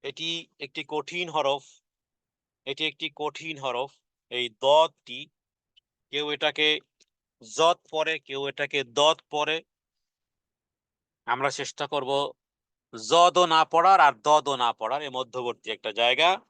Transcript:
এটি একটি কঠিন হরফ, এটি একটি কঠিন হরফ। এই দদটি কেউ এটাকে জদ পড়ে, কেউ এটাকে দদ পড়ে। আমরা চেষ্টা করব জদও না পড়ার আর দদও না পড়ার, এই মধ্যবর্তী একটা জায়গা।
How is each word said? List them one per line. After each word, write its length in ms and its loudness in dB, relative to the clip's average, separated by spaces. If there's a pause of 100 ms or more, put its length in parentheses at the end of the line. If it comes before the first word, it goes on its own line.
এটি 440 -10 (120)
একটি 300 -12
কঠিন 400 -8
হরফ, 360 -2 (1000)
এটি 220 -6
একটি 300 -8
কঠিন 420 -10
হরফ। 340 -6 (380)
এই 180 -6
দদটি 800 0 (840)
কেউ 200 -4
এটাকে 500 0 (720)
জদ 240 2 (120)
পড়ে, 280 -4
কেউ 300 -10
এটাকে 360 -6
দদ 360 2 (100)
পড়ে। 320 -4 (1600)
আমরা 240 -2
চেষ্টা 360 -8
করব 460 -4 (760)
জদও 380 6
না 180 4
পড়ার 360 4
আর 120 8
দদও 440 2
না 160 0
পড়ার, 300 -6
এই 60 -10
মধ্যবর্তী 640 -8
একটা 220 -8
জায়গা। 580 2